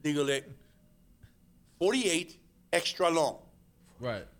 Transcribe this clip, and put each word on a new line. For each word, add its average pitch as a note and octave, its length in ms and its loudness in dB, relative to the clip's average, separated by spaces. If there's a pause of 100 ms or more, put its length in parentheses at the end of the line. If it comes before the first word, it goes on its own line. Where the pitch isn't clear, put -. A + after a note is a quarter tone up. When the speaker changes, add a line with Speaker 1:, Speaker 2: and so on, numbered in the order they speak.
Speaker 1:
Dígale, C#3+ 420 0 (1300)
"Forty-eight F#3 640 0 (320)
extra E3+ 380 0
long." D#3 280 2 (640)
Speaker 2:
Right. A2 260 -8 (140)